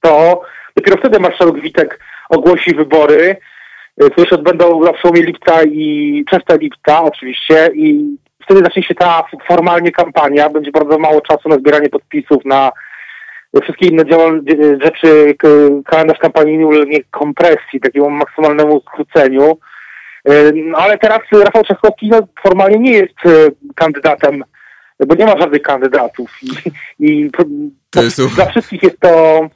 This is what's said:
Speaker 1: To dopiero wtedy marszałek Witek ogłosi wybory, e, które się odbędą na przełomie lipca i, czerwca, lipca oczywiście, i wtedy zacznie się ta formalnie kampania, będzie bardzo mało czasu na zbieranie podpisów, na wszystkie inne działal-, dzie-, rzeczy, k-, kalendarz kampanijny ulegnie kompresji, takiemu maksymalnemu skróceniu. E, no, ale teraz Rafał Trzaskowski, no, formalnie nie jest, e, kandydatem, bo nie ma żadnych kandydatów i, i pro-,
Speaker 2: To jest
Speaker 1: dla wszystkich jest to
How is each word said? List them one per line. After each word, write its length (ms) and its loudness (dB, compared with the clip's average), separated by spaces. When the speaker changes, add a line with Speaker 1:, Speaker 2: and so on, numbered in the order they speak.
Speaker 1:
To 400 2
dopiero 220 0
wtedy 220 0
marszałek 420 -2
Witek 380 -4
ogłosi 460 0
wybory, 600 0
e, 80 4
które 180 0
się 80 2
odbędą 480 0
na 100 2
przełomie 280 0
lipca 420 0
i, 680 -4
czerwca, 260 0
lipca 480 -2
oczywiście, 720 0
i 400 -2
wtedy 160 4
zacznie 240 -2
się 120 -6
ta 280 0
formalnie 440 0
kampania, 580 -2
będzie 220 -6
bardzo 260 -2
mało 240 0
czasu 280 -4
na 60 2
zbieranie 340 0
podpisów, 560 -4
na 260 0
wszystkie 260 -4
inne 180 2
działal-, 380 0
dzie-, 380 0
rzeczy, 580 2
k-, 80 2
kalendarz 340 0
kampanijny 460 0
ulegnie 340 0
kompresji, 680 -4
takiemu 300 -2
maksymalnemu 720 -2
skróceniu. 760 0
E, 80 2
no, 240 -6
ale 200 0
teraz 220 0
Rafał 320 2
Trzaskowski, 460 -2
no, 180 2
formalnie 360 2
nie 120 0
jest, 340 -2
e, 40 4
kandydatem, 680 -4
bo 80 2
nie 100 0
ma 140 0
żadnych 220 -2
kandydatów 680 -4
i, 60 -12
i 300 -2
pro-, 160 -4
Speaker 2:
To 140 -2
jest 320 -4
Speaker 1:
dla 100 0
wszystkich 380 -6
jest 160 0
to 420 4